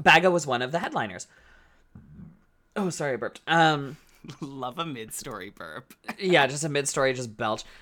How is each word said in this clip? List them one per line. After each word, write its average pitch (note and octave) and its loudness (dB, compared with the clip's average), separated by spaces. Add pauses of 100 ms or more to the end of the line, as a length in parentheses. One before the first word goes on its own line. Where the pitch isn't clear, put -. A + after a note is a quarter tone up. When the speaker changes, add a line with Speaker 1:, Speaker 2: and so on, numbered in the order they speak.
Speaker 1:
Baga E3+ 8
was E3+ 2
one B2 0
of C3 -2
the E3 -2
headliners. E3+ -6 (1500)
Oh, F#3+ 0
sorry, C#3+ -2
I - -2
burped. G#2+ -8
Um, D#3 2 (220)
Speaker 2:
<laughs> D3+ -18
Love C3+ -8
a E3 -6
mid-story A2+ -10
burp. F2 -16 (120)
<laughs> - -10
Speaker 1:
yeah, E3+ 6
just C#3+ -4
a D#3+ -2
mid-story, C#3 0
just B2 -10
belch. A2 -4 (180)